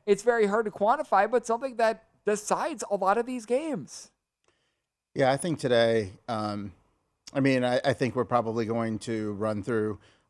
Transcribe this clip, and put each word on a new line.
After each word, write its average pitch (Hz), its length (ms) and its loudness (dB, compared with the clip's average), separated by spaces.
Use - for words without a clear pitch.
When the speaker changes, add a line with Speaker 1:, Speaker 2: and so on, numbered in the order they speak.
Speaker 1:
it's 202 180 2
very 233 220 4
hard 214 200 2
to 196 60 -4
quantify, 226 580 2
but 233 160 0
something 240 300 -4
that 220 300 0
decides 208 640 -2
a 202 60 0
lot 196 220 2
of 233 80 -2
these 247 200 -8
games. 247 640 -4
Speaker 2:
Yeah, 131 160 2
I 139 60 4
think 156 240 -4
today, 113 540 2
um, 104 420 -6
I 139 80 0
mean, 131 240 2
I, 123 180 0
I 139 80 2
think 127 240 -2
we're 123 80 0
probably 113 420 0
going 113 340 -4
to 107 340 -6
run 104 300 -4
through 107 360 -2